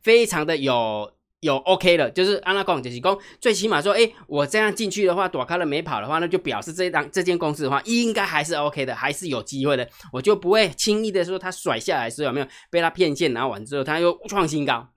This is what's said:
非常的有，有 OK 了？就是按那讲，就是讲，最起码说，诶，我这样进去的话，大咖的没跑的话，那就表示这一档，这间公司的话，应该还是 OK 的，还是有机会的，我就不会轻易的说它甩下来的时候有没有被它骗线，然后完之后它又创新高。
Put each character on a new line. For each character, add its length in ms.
非 240
常 200
的 120
有， 540
有 160
OK 400
了？ 120
就 140
是 140
按 180
那 80
讲， 180
就 80
是 100
讲， 200
最 140
起 140
码 140
说， 120
诶， 220
我 200
这 100
样 160
进 160
去 160
的 80
话， 140
大 160
咖 140
的 80
没 160
跑 180
的 80
话， 120
那 60
就 140
表 220
示 100
这 140
一 40
档， 220
这 100
间 160
公 160
司 100
的 60
话， 140
应 300
该 120
还 160
是 140
OK 300
的， 100
还 160
是 160
有 160
机 240
会 80
的， 120
我 80
就 120
不 160
会 200
轻 360
易 60
的 120
说 140
它 140
甩 260
下 200
来 80
的 40
时 140
候 40
有 60
没 60
有 80
被 80
它 100
骗 240
线， 200
然 100
后 60
完 140
之 120
后 80
它 160
又 180
创 180
新 180
高。 320